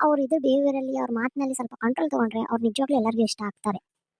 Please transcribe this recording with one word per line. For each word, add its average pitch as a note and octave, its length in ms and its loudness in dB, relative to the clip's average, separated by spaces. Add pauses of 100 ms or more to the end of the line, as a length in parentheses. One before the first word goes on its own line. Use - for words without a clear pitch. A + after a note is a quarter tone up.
ಅವ್ರು D4 200 2
ಇದು C#4 200 2
ಬಿಹೇವಿಯರ್ C#4 340 2
ಅಲ್ಲಿ, C4 240 -4
ಅವ್ರ B3+ 140 -4
ಮಾತಿನಲ್ಲಿ C4 400 -2
ಸ್ವಲ್ಪ B3+ 260 -8
ಕಂಟ್ರೋಲ್ C4 320 0
ತಗೊಂಡ್ರೆ A3+ 300 0
ಅವ್ರು A#3 220 -2
ನಿಜವಾಗ್ಲೂ C4 340 0
ಎಲ್ಲರಿಗೂ A3+ 260 2
ಇಷ್ಟ - 220 -2
ಆಗ್ತಾರೆ. - 520 -6 (240)